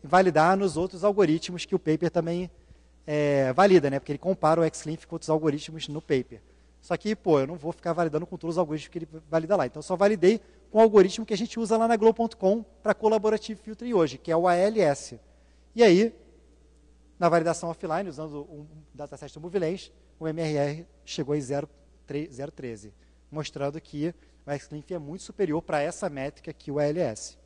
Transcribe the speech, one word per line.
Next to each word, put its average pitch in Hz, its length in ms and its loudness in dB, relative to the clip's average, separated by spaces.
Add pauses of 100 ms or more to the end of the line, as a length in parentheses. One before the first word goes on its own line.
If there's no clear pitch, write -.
validar 170 540 4
nos 190 220 -2
outros 180 260 -4
algoritmos 180 640 2
que 196 100 -4
o 175 40 2
paper 160 300 0
também, 170 400 -4 (560)
é, 143 460 2
valida, 175 380 6
né? 135 100 -2
Porque - 140 -8
ele 143 60 -8
compara 170 420 2
o 160 120 0
Xclinf - 320 -10
com 170 100 -14
outros - 140 -12
algoritmos 156 600 -2
no 151 120 -8
paper. 123 400 -4 (380)
Só - 160 -6
que, 214 220 -4
pô, 151 240 2
eu 135 60 -2
não 165 80 -10
vou 160 180 -10
ficar - 180 -6
validando 165 340 -2
com 175 120 -14
todos 165 160 -6
os 156 40 -2
algoritmos 156 320 -4
que 170 100 -10
ele 165 100 -12 (200)
valida 165 280 0
lá. 143 80 2
Então, 135 140 -10
eu 147 40 -14
só 185 140 -4
validei 202 420 0 (320)
com 214 60 0
o 220 40 8
algoritmo 220 440 6
que - 80 -4
a 196 40 -4
gente 226 220 -6
usa 226 160 0
lá 226 100 2
na 226 120 2
globo 220 160 6
ponto 226 240 -4
com 208 260 0 (180)
pra 214 120 0
Collaborative 214 680 0
Filtering 240 320 -10
hoje, 156 240 2
que - 140 -8
é 160 60 2
o 175 100 2
A 175 80 4
L 208 240 2
S. 143 400 0 (560)
E 233 80 6
aí, 208 320 6 (1000)
na 175 100 2
validação 165 420 0
offline, 170 380 -6
usando 147 320 -12
o 151 260 -16 (280)
dataset 143 400 -16
do 151 80 -18
MovieLens, 175 500 -4 (260)
o 160 100 -6
M 160 140 -4
R 156 140 -2
R 147 320 -2 (160)
chegou 147 320 -4
em 151 60 -2
zero 139 260 -6 (400)
tre-, 151 240 -8
zero 135 200 -12
treze, 110 420 -14 (360)
mostrando 147 520 -8
que 151 320 -8 (340)
o 143 100 -6
Xclinf 147 340 -14
é 180 80 -8
muito 151 240 -14
superior 170 380 -4
pra 151 200 -2
essa 170 280 -6
métrica 143 440 -10
que - 180 -14
o 143 80 -4
A 147 60 2
L 151 140 -2
S. 120 460 -6